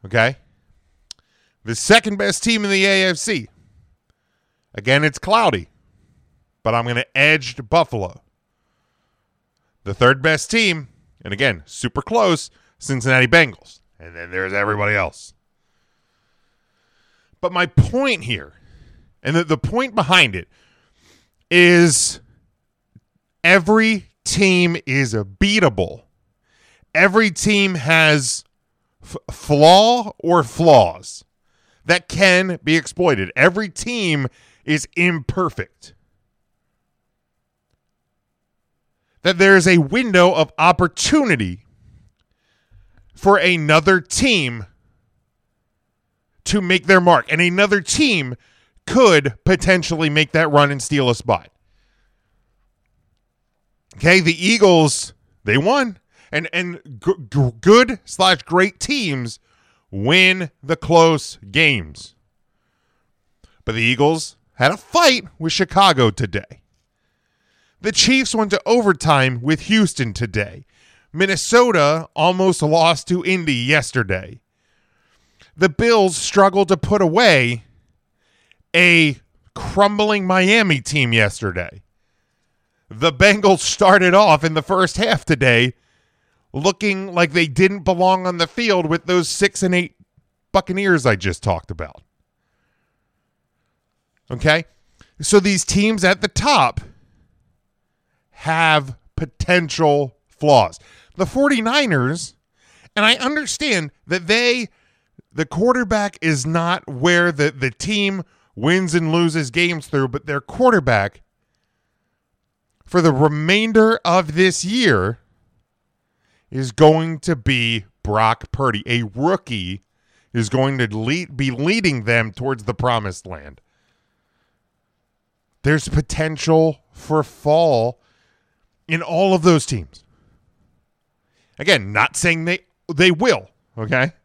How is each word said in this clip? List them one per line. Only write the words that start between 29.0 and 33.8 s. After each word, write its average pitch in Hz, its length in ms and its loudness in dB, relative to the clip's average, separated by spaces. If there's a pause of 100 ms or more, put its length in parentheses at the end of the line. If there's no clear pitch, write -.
f-, - 280 -16
flaw 196 840 4
or 175 240 2
flaws 120 840 2 (600)
that 170 240 -2
can 185 560 0
be 160 120 0
exploited. 143 600 -2
Every 185 320 0
team 170 580 -6 (380)